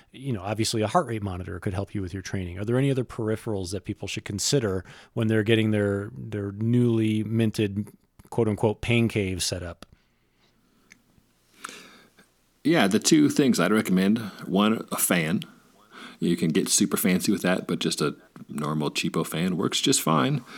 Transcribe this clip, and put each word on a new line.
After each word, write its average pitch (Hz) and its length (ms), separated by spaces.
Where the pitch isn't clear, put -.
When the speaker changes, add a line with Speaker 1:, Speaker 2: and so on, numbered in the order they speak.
Speaker 1:
you 131 200
know, 98 100
obviously 107 400
a 107 40
heart 127 200
rate 113 160
monitor 92 380
could 101 140
help 98 200
you 104 60
with 92 140
your 95 80
training. 90 360
Are 101 60
there 120 140
any 139 120
other 127 140
peripherals 107 680
that 98 120
people 101 240
should - 160
consider 101 600
when 113 160
they're 110 140
getting 110 280
their, 104 460
their 107 360
newly 113 720
minted, 107 640
quote 113 180
unquote, 104 320
pain 117 280
cave 95 340
set 90 200
up? 85 220
Speaker 2:
Yeah, 143 240
the 101 120
two 147 320
things 131 280
I'd 90 140
recommend: 101 460
one, 104 460
a - 40
fan. 87 460
You 87 180
can - 140
get - 180
super 101 300
fancy 92 340
with 90 100
that, 90 240
but 82 120
just 80 240
a 73 120
normal 76 420
cheapo 85 360
fan 90 300
works - 240
just - 220
fine. 147 400